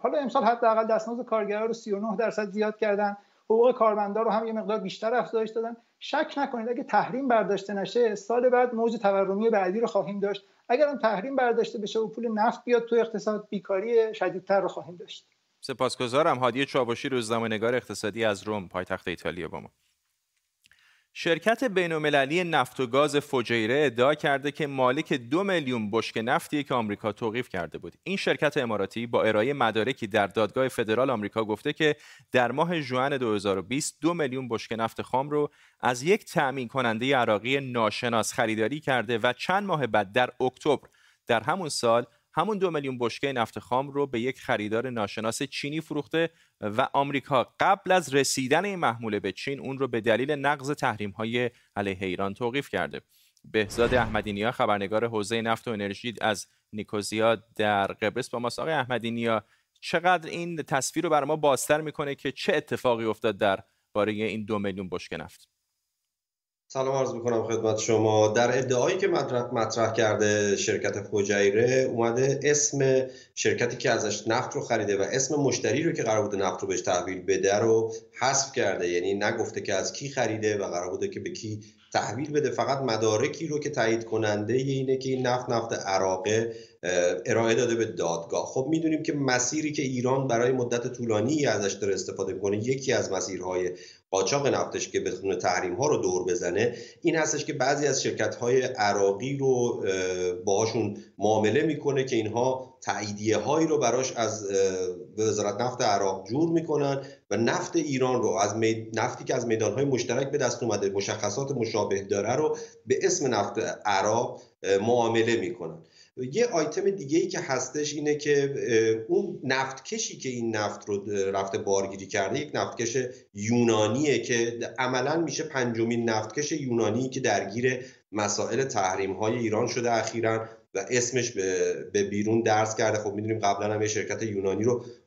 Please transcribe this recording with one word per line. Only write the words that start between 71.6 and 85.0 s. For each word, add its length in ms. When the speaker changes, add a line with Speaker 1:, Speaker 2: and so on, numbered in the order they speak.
Speaker 3:
اومده 520
اسم 640
شرکتی 420
که 140
ازش 380
نفت 260
رو 60
خریده 360
و 60
اسم 340
مشتری 460
رو 100
که 100
قرار 200
بوده 140
نفت 260
رو 60
بهش 120
تحویل 420
بده 360
رو 360
حذف 320
کرده، 360
یعنی 260
نگفته 460
که 140
از 180
کی 160
خریده 500
و 120
قرار 200
بوده 180
که 120
به 100
کی 300
تحویل 400
بده، 180
فقط 280
مدارکی 680
رو 120
که 120
تایید 340
کننده 480
اینه 440
که 120